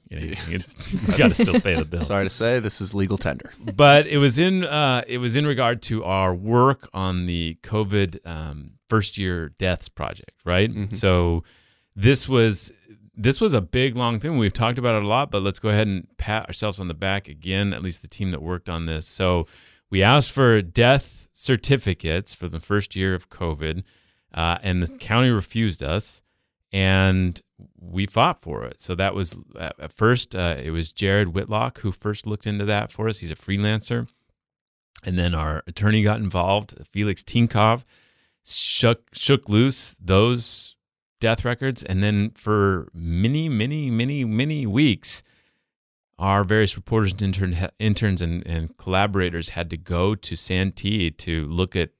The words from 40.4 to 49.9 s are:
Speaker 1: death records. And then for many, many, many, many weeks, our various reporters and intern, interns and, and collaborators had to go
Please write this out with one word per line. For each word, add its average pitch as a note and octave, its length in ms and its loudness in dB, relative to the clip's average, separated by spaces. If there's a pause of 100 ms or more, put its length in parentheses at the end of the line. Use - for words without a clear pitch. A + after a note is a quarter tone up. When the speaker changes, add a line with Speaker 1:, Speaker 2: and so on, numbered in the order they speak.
Speaker 1:
death A#2 240 0
records. B2 380 -4
And F#2 200 0
then G#2 320 2
for G2 580 2
many, F#2+ 560 -2
many, C3+ 420 -2
many, B2+ 340 -2
many C3 420 -2
weeks, A2 560 0 (960)
our G2 260 2
various G#2 320 2
reporters G#2+ 360 0
and G2+ 100 -6
intern, F#2 460 0 (100)
interns G#2 440 0
and, E2+ 240 -4
and D#2+ 320 -4
collaborators F#2 720 -2
had E2+ 180 -8
to E2+ 80 -10
go F2 380 -2